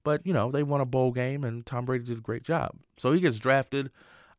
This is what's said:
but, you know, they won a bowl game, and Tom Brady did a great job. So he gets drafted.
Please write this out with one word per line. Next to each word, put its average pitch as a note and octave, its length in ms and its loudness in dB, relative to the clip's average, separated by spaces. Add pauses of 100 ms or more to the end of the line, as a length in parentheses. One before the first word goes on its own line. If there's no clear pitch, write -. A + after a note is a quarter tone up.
but, D3+ 220 0
you F#3 60 0
know, A#2+ 180 2
they D3 120 0
won C#3+ 180 0
a C3 60 0
bowl B2+ 260 2
game, C3 320 -2
and A#2 220 -6
Tom B2 180 -6
Brady B2+ 180 -2
did A#2+ 140 -6
a A2 60 -12
great A#2 200 -6
job. D3+ 340 -2 (200)
So B2+ 160 2
he F3+ 80 4
gets C3 180 2
drafted. C3+ 520 0 (480)